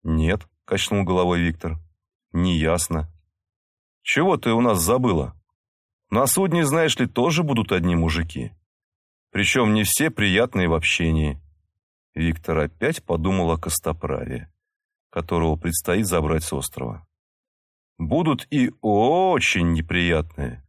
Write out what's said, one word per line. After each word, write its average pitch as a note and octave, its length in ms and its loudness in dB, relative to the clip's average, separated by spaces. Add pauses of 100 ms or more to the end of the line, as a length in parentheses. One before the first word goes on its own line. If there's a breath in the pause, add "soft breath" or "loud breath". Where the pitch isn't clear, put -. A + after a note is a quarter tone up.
«Нет», D#2+ 460 0 (180)
качнул G2+ 380 -2
головой F2+ 380 2
Виктор, E2 360 -4 (540)
«не F2 260 0
ясно. D#2+ 560 -2 (880)
Чего E3+ 360 2
ты A#2 140 -2
у A2+ 100 4
нас G#2+ 200 4
забыла? G2 540 0 (720)
На A#2+ 160 2
судне, E3+ 400 2
знаешь D#3 320 2
ли, B2+ 80 0
тоже D3+ 380 0
будут A#2+ 280 0
одни F2 240 2
мужики. E2 560 -2 (760)
Причем G#2+ 460 2
не G#2+ 80 2
все D3+ 260 0
приятные G2+ 580 2
в E2 60 2
общении». D#2+ 680 0 (800)
Виктор E2 400 -2
опять G2 460 -4
подумал F2 480 0
о D#2+ 80 -2
Костоправе, D#2 920 -6 (600)
которого E2 440 0
предстоит F2 520 -2
забрать D#2+ 360 0
с - 80 -8
острова. C2 560 -8 (920)
«Будут C#3 500 -2
и B2+ 220 0 (100)
очень A2+ 920 2
неприятные. D#2+ 960 -2